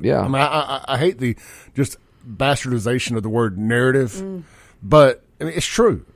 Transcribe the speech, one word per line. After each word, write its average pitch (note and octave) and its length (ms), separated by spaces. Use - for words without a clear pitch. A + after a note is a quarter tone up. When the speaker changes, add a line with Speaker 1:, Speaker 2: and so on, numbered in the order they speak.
Speaker 1:
Yeah. B2 200
Speaker 2:
I - 20
mean, C3+ 100
I, C#3 120
I, C#3 380
I A#2+ 40
hate D#3+ 200
the A#2+ 180
just - 220
bastardization B2 880
of G#2+ 60
the A2 60
word A2 280
narrative, A#2+ 580
Speaker 3:
Mm. F#3+ 280
Speaker 2:
but, C3+ 400
I D3 40
mean, E3 100
it's E3+ 100
true. G#3+ 400